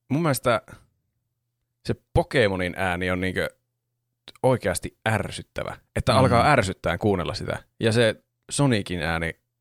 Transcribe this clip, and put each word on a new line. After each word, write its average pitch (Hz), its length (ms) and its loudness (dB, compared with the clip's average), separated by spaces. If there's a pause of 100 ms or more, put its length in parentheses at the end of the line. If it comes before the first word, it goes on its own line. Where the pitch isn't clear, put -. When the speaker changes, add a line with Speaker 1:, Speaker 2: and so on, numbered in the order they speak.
Speaker 1:
mun 151 140 -2
mielestä 127 400 0 (1200)
se 120 100 -4 (200)
Pokemonin 98 640 2
ääni 90 340 -2
on 90 100 -2
niinkö 92 280 -2 (960)
oikeasti 110 560 -2 (100)
ärsyttävä. - 680 -6 (200)
Että 127 160 2
Speaker 2:
Mm. 120 60 4
Speaker 1:
alkaa 123 340 4
ärsyttää 92 460 0
kuunnella 92 360 0
sitä. - 240 -6 (220)
Ja 110 120 2
se 113 300 2 (280)
Sonicin 104 520 0
ääni 82 300 -2 (280)